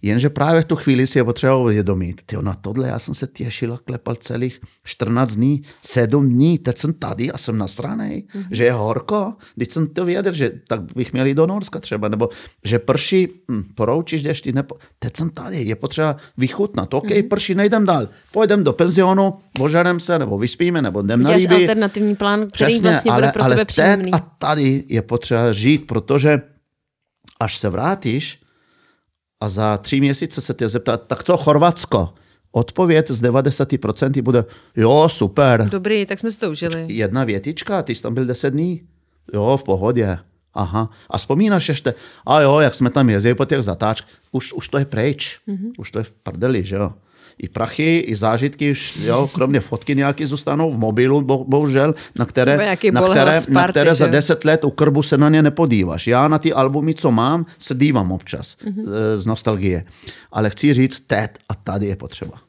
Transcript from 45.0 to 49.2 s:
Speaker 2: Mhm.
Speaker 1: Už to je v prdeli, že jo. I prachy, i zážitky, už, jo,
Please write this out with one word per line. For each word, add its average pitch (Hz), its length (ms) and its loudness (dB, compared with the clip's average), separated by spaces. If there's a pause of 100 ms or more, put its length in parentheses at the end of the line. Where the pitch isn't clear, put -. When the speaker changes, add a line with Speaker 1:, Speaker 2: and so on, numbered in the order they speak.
Speaker 2:
Mhm. 202 300 -8
Speaker 1:
Už - 140 -16
to 107 80 -8
je 110 40 -6
v - 80 -12
prdeli, 110 520 -4
že 95 120 -6
jo. 98 180 -2 (440)
I - 120 -10
prachy, 156 500 -2
i 113 160 -4
zážitky, 120 560 0
už, - 320 -6
jo, 123 300 0